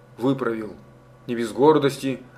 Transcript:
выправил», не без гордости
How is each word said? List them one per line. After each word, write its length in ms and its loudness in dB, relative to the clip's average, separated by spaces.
выправил», 580 -4
не 80 -4
без 160 -4
гордости 680 2